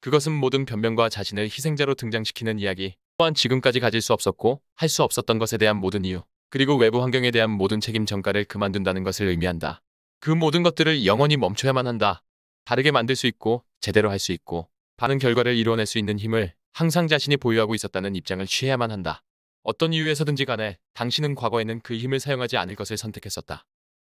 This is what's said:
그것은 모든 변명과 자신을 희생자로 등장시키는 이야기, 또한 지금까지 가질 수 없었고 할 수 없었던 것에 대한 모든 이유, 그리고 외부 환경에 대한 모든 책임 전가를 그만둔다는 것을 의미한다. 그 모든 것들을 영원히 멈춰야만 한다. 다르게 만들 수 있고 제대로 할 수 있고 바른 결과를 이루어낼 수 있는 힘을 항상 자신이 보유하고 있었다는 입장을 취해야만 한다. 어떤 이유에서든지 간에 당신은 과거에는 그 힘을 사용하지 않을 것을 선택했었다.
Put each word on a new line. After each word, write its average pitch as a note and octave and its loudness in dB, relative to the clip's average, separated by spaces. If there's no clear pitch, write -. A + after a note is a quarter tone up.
그것은 C#3+ 0
모든 C3+ 0
변명과 A2+ 0
자신을 G#2 -6
희생자로 C#3 -2
등장시키는 A2 -4
이야기, F#2+ -4
또한 E3 2
지금까지 B2+ 2
가질 A2+ 2
수 - 0
없었고 A2 0
할 E3 -2
수 D3+ 2
없었던 A2+ 0
것에 A2+ -2
대한 G#2+ 4
모든 F#2+ -2
이유, F#2 -4
그리고 C#3 2
외부 A#2 6
환경에 B2 2
대한 A2+ 4
모든 G#2 2
책임 G#2+ -4
전가를 G2+ -2
그만둔다는 F#2+ -2
것을 F#2+ -2
의미한다. E2+ -2
그 - -4
모든 D#3+ 2
것들을 D#3+ 2
영원히 C#3 4
멈춰야만 B2+ 0
한다. G#2 0
다르게 C3 2
만들 C3 2
수 B2+ 0
있고 A2+ -2
제대로 G#2 4
할 G2 -2
수 - -2
있고 E2+ -6
바른 C3 0
결과를 B2 2
이루어낼 A2+ 2
수 - -4
있는 G#2 -2
힘을 A2 -2
항상 E3 2
자신이 D3 2
보유하고 A2+ 2
있었다는 F#2+ -4
입장을 F#2 -4
취해야만 B2+ -2
한다. F2+ -6
어떤 D#3+ -2
이유에서든지 D3+ 0
간에 A2 -4
당신은 C#3 -2
과거에는 A2+ -2
그 A#2 -8
힘을 C3 -2
사용하지 B2+ -4
않을 F#2+ -2
것을 G#2+ -8
선택했었다. - -10